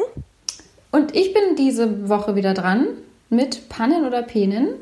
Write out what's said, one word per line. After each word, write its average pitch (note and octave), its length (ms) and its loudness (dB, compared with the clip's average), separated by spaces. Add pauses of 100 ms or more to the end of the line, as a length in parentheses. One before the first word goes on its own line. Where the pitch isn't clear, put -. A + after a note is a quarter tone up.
(920)
Und - 240 2
ich F#4+ 200 2
bin F#4+ 220 2
diese A3+ 520 0
Woche G#3 280 0
wieder F#3+ 180 2
dran F#3+ 340 2 (400)
mit B3+ 400 -2
Pannen D4 380 0
oder A#3+ 160 -2
Penen. G#3+ 460 0 (140)